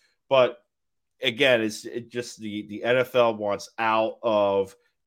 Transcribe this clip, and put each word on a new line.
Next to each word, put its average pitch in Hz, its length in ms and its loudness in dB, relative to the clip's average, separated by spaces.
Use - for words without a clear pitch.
but 131 300 2
again, 127 380 2
it's, 107 240 -4
it 120 260 -12
just 120 280 -10
the, 104 280 -10
the 104 160 -12
N 123 140 2
F 123 180 -2
L 117 200 4
wants 101 440 -6
out 113 420 0
of 101 540 0